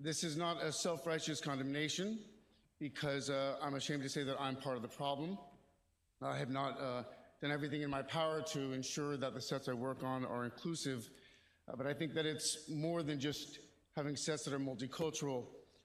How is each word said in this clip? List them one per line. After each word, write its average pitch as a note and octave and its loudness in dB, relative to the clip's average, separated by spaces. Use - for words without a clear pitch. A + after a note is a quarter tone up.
This D3+ 0
is D#3 0
not E3+ 2
a D#3 2
self-righteous D#3+ 0
condemnation, D3+ 0
because, C#3 0
uh, C3+ 2
I'm C#3+ 2
ashamed C#3 0
to C3+ -2
say D3 0
that C3+ 0
I'm C3+ 2
part C3 0
of A2+ -2
the A2+ -4
problem. D3 0
I C3+ 2
have C#3 0
not, C3+ 0
uh, B2 0
done C#3+ 2
everything D3 0
in C#3+ 0
my C#3 2
power D#3 2
to C3+ 0
ensure C#3+ 0
that B2+ 0
the B2+ -4
sets C#3 -2
I B2+ 2
work C3 0
on C3 2
are A#2+ 0
inclusive, C3+ -2
uh, - -4
but C3 0
I C#3+ 2
think C#3+ 0
that D#3+ 4
it's - 0
more D#3+ 2
than D3 0
just - -2
having D3 0
sets D3+ 0
that C#3 0
are C#3 2
multicultural. C3+ 0